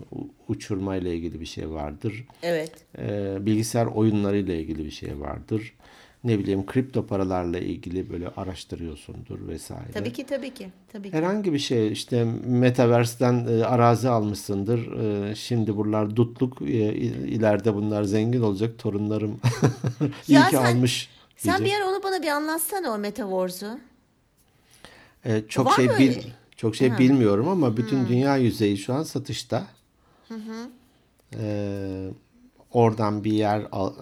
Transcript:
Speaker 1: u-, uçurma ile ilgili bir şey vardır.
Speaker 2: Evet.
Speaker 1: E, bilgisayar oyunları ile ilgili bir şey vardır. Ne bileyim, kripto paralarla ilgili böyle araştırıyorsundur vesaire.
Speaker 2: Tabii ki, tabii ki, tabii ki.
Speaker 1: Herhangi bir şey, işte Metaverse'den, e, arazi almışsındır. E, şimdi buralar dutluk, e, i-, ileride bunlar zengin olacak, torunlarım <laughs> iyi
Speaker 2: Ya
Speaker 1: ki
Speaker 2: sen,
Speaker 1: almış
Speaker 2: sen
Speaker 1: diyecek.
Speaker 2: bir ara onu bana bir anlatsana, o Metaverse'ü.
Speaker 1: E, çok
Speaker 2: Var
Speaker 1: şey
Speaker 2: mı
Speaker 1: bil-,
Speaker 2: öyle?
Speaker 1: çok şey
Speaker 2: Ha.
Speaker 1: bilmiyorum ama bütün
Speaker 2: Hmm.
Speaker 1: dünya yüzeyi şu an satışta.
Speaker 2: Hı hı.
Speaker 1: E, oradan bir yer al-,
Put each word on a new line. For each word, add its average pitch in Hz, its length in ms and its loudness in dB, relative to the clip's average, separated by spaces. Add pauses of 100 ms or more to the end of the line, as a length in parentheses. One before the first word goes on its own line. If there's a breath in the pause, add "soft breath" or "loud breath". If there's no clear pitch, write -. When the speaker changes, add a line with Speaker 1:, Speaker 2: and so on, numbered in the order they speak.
(140)
Speaker 1:
u-, - 140 -10 (200)
uçurma 98 480 -4
ile 90 200 -2
ilgili 82 240 -6
bir 82 60 -10
şey 82 240 -10
vardır. 80 540 -6 (180)
Speaker 2:
Evet. 165 300 -4 (260)
Speaker 1:
E, 104 380 -4 (100)
bilgisayar 113 400 2
oyunları 107 520 2
ile 92 220 -2
ilgili 78 240 -6
bir 76 60 -8
şey - 300 -10
vardır. 107 520 -6 (520 loud breath)
Ne 113 140 2
bileyim, 98 280 0
kripto 127 400 -2
paralarla 92 520 0
ilgili 92 520 -6
böyle 87 180 -6
araştırıyorsundur 90 1200 -10
vesaire. - 460 -12
Speaker 2:
Tabii 214 180 -6
ki, 269 140 -10
tabii 262 280 -6
ki, 190 140 -16 (240)
tabii 202 180 -12
ki. 156 60 -4
Speaker 1:
Herhangi 185 360 0
bir 139 60 2
şey, 110 340 0
işte 117 320 0 (220)
Metaverse'den, 123 1040 4
e, 113 140 4
arazi 120 440 4
almışsındır. 104 840 0 (380)
E, 104 40 -6
şimdi 110 420 -2
buralar 107 400 0
dutluk, 120 460 0
e, - 20 -4 (300)
i-, 123 340 -4
ileride 107 460 2
bunlar 104 300 0
zengin 110 380 2
olacak, 107 360 0
torunlarım 104 640 -2 (400)
<laughs> - 480 -4
iyi 147 60 8
Speaker 2:
Ya - 140 8
Speaker 1:
ki 147 80 4
Speaker 2:
sen, 131 80 4 (120)
Speaker 1:
almış 123 320 0 (280 soft breath)
Speaker 2:
sen 370 220 0
Speaker 1:
diyecek. 403 200 2
Speaker 2:
bir 403 40 0
ara 381 140 0
onu 381 60 -6
bana 381 200 -2
bir 330 60 -2
anlatsana, 311 640 -2
o 214 80 -2
Metaverse'ü. 202 800 -4 (1500 loud breath)
Speaker 1:
E, 110 240 0
çok - 180 0
Speaker 2:
Var 269 60 6
Speaker 1:
şey - 140 6
Speaker 2:
mı 117 120 2
Speaker 1:
bil-, 135 100 8
Speaker 2:
öyle? - 140 -2 (340)
Speaker 1:
çok 110 200 -2
şey 131 120 4
Speaker 2:
Ha. 117 100 2
Speaker 1:
bilmiyorum 123 500 6
ama 143 280 2
bütün 131 240 0
Speaker 2:
Hmm. 117 80 0
Speaker 1:
dünya 135 280 2
yüzeyi 107 420 2
şu 127 160 -4
an 147 80 0
satışta. 127 640 -6 (600)
Speaker 2:
Hı 226 60 -12
hı. 220 340 -12 (720)
Speaker 1:
E, 98 680 -6 (640)
oradan 107 520 2
bir 107 80 0
yer 107 300 2 (100)
al-, 95 300 -4